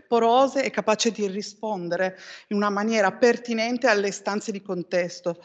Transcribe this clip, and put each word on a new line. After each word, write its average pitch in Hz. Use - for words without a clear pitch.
porose 254
e -
capace 214
di 202
rispondere 185
in 214
una 208
maniera 208
pertinente 240
alle 202
istanze 202
di 196
contesto. 175